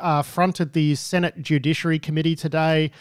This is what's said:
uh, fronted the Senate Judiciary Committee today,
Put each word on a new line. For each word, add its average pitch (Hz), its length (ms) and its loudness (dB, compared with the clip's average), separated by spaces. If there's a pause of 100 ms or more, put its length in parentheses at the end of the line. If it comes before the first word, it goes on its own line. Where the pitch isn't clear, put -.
uh, 151 200 0
fronted 175 520 -2
the 151 220 2
Senate 175 460 -2
Judiciary 156 580 0
Committee 160 360 0
today, 156 640 2